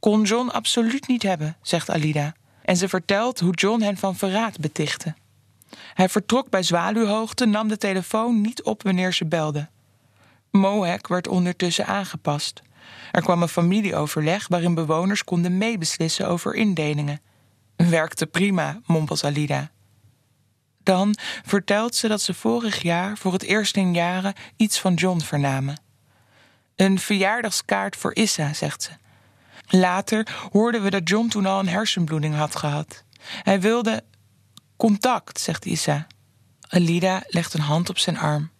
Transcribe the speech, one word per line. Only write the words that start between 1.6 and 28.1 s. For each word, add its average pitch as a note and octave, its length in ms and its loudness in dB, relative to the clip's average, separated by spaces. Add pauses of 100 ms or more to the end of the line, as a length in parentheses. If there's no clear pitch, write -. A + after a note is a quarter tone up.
zegt - 280 -2
Alida. D3+ 440 0 (280)
En F#3 140 2
ze F#3 120 0
vertelt G3+ 520 0
hoe F3 120 2
John G#3+ 300 2
hen G3+ 140 0
van F#3+ 200 -2
verraad G3+ 440 -2
betichtte. D#3 540 -4 (800)
"Hij F#3 140 4
vertrok A3+ 420 0
bij F#3+ 120 2
zwaluwhoogte, G#3+ 840 0
nam G#3+ 220 0
de G#3+ 100 -2
telefoon G#3+ 640 0
niet A3 220 -2
op G#3+ 200 -4
wanneer F#3 300 0
ze E3+ 140 -2
belden. D3+ 440 -2 (880)
mohak G3 500 0
werd F3 200 -2
ondertussen F3+ 580 0
aangepast. E3+ 760 -4 (500)
Er - 100 2
kwam F3 200 4
een E3+ 60 2
familieoverleg E3+ 1000 0
waarin F3 260 2
bewoners E3 500 0
konden F3+ 340 0
meebeslissen F3+ 720 -2
over F3 260 -2
indelingen." D3+ 680 0 (560)
"Werkte E3 500 2
prima," F3 600 0
mompelt D#3 380 0
Alida. C#3+ 460 -2 (1120)
Dan G3 340 2 (280)
vertelt G#3 500 0
ze - 140 0
dat G#3+ 140 0
ze F3+ 120 -2
vorig A3+ 480 -2
jaar F3+ 360 -2
voor F#3 140 -2
het F#3+ 100 -2
eerst G#3 340 0
in F#3 180 2
jaren F#3 400 0 (220)
iets - 240 2
van F#3 140 2
John F3 260 2
vernamen. C#3 600 -2 (960)
"Een F#3+ 220 4
verjaardagskaart G3+ 1000 -2
voor - 180 -6